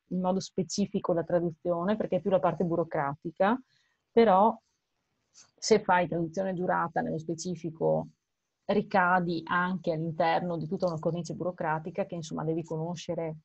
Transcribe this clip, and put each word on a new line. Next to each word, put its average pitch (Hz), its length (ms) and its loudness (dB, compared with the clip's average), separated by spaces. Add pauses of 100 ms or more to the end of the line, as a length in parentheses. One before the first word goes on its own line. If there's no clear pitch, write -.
in 180 140 -4
modo 185 180 2
specifico 190 760 -2
la 165 100 2
traduzione, 175 720 0
perché 196 220 -2
è 180 40 0
più 190 100 0
la 190 80 4
parte 175 240 2
burocratica, 165 960 0 (520)
però 226 460 6 (1000)
se 214 220 4
fai 180 280 2
traduzione 170 460 -2
giurata 170 480 0
nello 160 180 -4
specifico 160 880 -2 (580)
ricadi 180 800 2
anche 180 460 -2
all'interno 165 640 0
di 156 100 -6
tutta 180 200 -2
una 165 120 -4
cornice 170 340 -4
burocratica 170 720 -4
che 180 100 -10
insomma 160 280 -6
devi 160 200 -2
conoscere, 165 800 -6